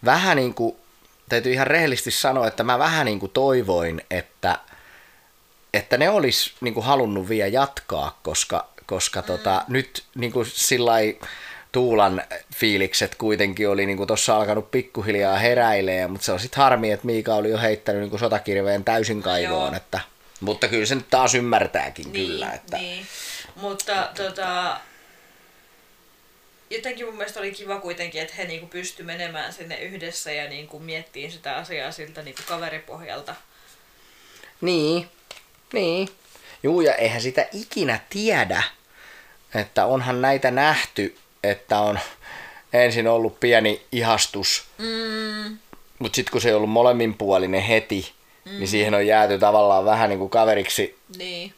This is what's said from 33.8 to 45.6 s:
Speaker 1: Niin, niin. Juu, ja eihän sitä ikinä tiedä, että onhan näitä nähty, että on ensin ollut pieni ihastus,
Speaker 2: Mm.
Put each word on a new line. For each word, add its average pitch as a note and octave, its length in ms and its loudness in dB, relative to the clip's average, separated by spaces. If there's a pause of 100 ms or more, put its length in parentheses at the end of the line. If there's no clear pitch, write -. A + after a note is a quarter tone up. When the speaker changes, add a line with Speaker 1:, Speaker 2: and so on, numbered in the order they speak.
Speaker 1:
Niin, E3+ 480 0 (640)
niin. F#3+ 360 0 (540)
Juu, E3+ 180 2
ja D3 140 6
eihän A2+ 260 0
sitä B2+ 300 0
ikinä D#3+ 480 -4 (100)
tiedä, C#3+ 540 0 (920)
että G#2 300 2
onhan B2+ 360 0
näitä C3 300 2
nähty, A#2+ 640 0 (280)
että G2+ 360 0
on G#2 200 2 (720)
ensin A#2 340 4
ollut A#2 320 2
pieni A2 520 4
ihastus, A2+ 760 0 (120)
Speaker 2:
Mm. A3 800 -8 (420)